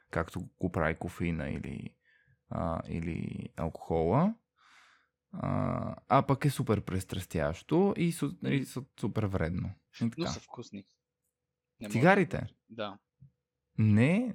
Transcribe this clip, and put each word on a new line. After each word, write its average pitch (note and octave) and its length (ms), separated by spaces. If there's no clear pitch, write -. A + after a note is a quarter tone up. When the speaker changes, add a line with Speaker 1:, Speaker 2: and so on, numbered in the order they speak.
Speaker 1:
както E2 320
го F2+ 120
прави E2 240
кофеина E2+ 540
или, - 460
а, E2 380
или - 720
алкохола, F2 760
а, - 640
а C3+ 120
пък C#3 240
е C#3+ 40
супер G#2+ 320
престрастящо F#2 1160
и E3+ 160
су-, D3 280
нали, C3+ 240
су-, C3 200
супер G#2+ 240
вредно. F2+ 480
И - 20
Speaker 2:
Но A#2 60
Speaker 1:
така. D#3+ 180
Speaker 2:
са - 120
вкусни. - 460
Не A2+ 80
мога G#2 40
Speaker 1:
Цигарите? F3 460
Speaker 2:
да. - 100
Да. G#2 280
Speaker 1:
Не, A2 420
не A#3+ 160